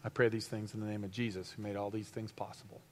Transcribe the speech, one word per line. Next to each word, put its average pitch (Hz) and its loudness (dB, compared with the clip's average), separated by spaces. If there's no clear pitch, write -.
I 120 -2
pray 123 8
these 110 2
things 107 -4
in 110 -4
the 107 0
name 104 0
of 98 -4
Jesus, 101 0
who 113 -10
made 101 -2
all 101 0
these 107 -4
things 110 -6
possible. - -10